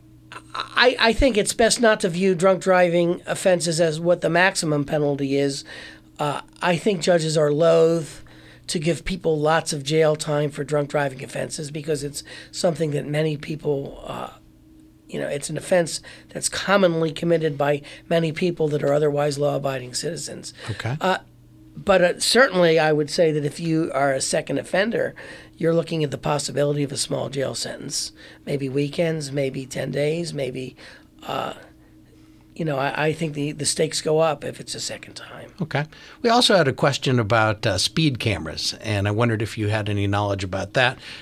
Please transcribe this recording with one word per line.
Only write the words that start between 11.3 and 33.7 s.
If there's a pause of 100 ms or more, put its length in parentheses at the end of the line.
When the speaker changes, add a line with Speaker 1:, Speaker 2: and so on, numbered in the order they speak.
Speaker 1:
because
it's (280)
something
that
many
people,
uh, (760)
you
know,
it's
an
offense (280)
that's
commonly
committed
by (300)
many
people
that
are
otherwise
law-abiding
citizens. (200)
Speaker 2:
Okay.
Speaker 1:
Uh, (580)
but,
uh,
certainly
I
would
say
that
if
you
are
a
second
offender, (440)
you're
looking
at
the
possibility
of
a
small
jail
sentence, (340)
maybe
weekends,
maybe
ten
days,
maybe, (520)
uh, (1000)
you
know,
I,
I
think
the,
the
stakes